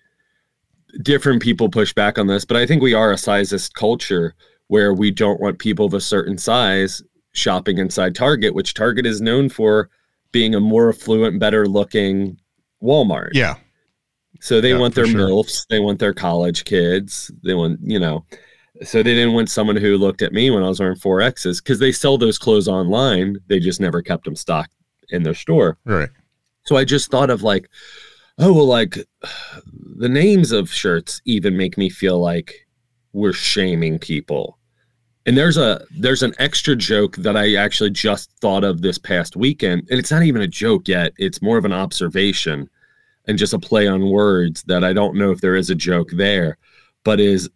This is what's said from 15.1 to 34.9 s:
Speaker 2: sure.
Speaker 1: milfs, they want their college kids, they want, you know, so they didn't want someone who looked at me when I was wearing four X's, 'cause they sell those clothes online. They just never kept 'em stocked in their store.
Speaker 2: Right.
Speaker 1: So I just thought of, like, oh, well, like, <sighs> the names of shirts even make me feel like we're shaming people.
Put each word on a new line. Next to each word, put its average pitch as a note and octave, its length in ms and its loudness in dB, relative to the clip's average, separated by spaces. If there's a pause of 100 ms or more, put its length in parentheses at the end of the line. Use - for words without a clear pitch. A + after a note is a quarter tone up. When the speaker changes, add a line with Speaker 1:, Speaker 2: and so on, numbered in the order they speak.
Speaker 2:
sure. G#2 160 2
Speaker 1:
milfs, - 400 -2
they A2 100 0
want G2+ 200 0
their G2+ 160 0
college F2 500 -2
kids, F#2 640 -2 (140)
they F#2 100 -2
want, E2+ 280 -2
you G#2+ 160 -4
know, E2 260 -2 (580)
so - 200 -2
they A#2+ 120 2
didn't A#2 200 2
want A2+ 160 0
someone G#2+ 260 0
who G2+ 200 2
looked G2 260 0
at G2 100 -2
me A#2+ 180 2
when G#2 120 2
I F#2 60 0
was F#2 120 -2
wearing F#2 160 -2
four F#2+ 240 0
X's, G2 400 -2
'cause B2 180 -2
they C3 140 2
sell C3+ 260 2
those A2+ 200 0
clothes G#2 300 2
online. G2 680 0 (100)
They G2 140 2
just F2 200 -2
never F2 220 -2
kept - 240 -6
'em D#2 80 -8
stocked D#2 380 -6 (380)
in F2+ 120 -4
their D#2 120 -2
store. B2 500 0
Speaker 2:
Right. E2 240 -2 (560)
Speaker 1:
So C#3+ 120 2
I C3 80 4
just - 260 -2
thought C3 200 2
of, G#2+ 120 -2
like, G2+ 260 -2 (720)
oh, F3+ 140 6
well, D3+ 140 6
like, A#2 320 2 (240)
<sighs> - 760 -18
the A#2+ 120 -2
names E3 420 4
of G#2 220 -2
shirts - 520 -4
even G2 320 0
make F#2 220 -2
me F#2+ 120 0
feel F#2 300 0
like F2 460 -6 (460)
we're G2+ 220 -2
shaming E2 640 -2
people. D2+ 600 -6 (640)